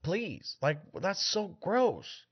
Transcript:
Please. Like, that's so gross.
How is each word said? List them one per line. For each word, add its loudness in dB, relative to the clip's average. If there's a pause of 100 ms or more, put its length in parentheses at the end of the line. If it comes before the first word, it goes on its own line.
Please. -4
Like, 2 (200)
that's 0
so -2
gross. 2 (240)